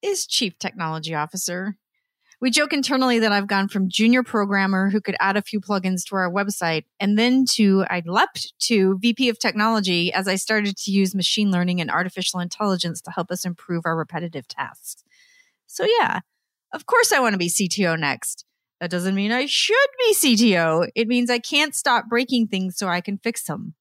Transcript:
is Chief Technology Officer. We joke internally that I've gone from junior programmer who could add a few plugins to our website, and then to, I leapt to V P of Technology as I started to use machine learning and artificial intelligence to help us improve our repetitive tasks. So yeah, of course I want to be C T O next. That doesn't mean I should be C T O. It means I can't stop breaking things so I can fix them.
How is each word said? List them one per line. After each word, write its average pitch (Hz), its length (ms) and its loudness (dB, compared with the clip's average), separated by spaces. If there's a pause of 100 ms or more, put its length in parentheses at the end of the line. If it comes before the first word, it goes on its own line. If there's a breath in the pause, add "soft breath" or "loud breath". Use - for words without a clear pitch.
is 392 240 -2
Chief - 320 -2
Technology 160 560 -6
Officer. 180 640 -4 (600 soft breath)
We 254 120 0
joke 294 240 0
internally 262 440 2
that 220 140 2
I've 202 140 2
gone 196 220 0
from 190 200 0
junior 233 340 4
programmer 196 680 0
who 208 100 0
could - 180 -6
add 196 200 2
a 202 40 -2
few - 160 -6
plugins 185 500 -2
to 202 80 -4
our 185 140 0
website, 180 540 -2 (160)
and 208 180 2
then 254 340 4
to, 190 360 4
I 175 160 -4
leapt 202 480 -2 (120)
to 196 340 2
V 226 160 2
P 262 160 0
of 220 80 -4
Technology 202 760 0
as 190 160 -2
I 190 60 2
started 202 420 -2
to - 140 -8
use 190 240 2
machine 202 360 0
learning 180 300 0
and 156 100 -4
artificial 180 500 -4
intelligence 175 600 -4
to - 100 -16
help - 200 -6
us 180 160 -6
improve 170 400 -6
our 165 100 -2
repetitive 160 500 -8
tasks. - 560 -12 (640 soft breath)
So - 200 -4 (120)
yeah, - 220 0 (540)
of - 100 -10
course 466 260 4
I 294 100 4
want 233 120 2
to 196 60 -2
be 175 100 -2
C 180 200 0
T 185 180 0
O 165 100 0
next. 143 480 -4 (380)
That 175 80 -6
doesn't 180 240 -2
mean 202 180 -2
I 254 140 -2
should 403 300 0 (220)
be 480 140 4
C 262 240 4
T 208 220 6
O. 165 260 2 (100)
It 226 140 0
means 240 220 0
I 240 80 2
can't 285 360 -2
stop - 360 0
breaking 240 380 0
things 185 280 -4
so 202 100 -4
I 180 140 0
can 196 160 -6
fix - 280 -6
them. - 360 -8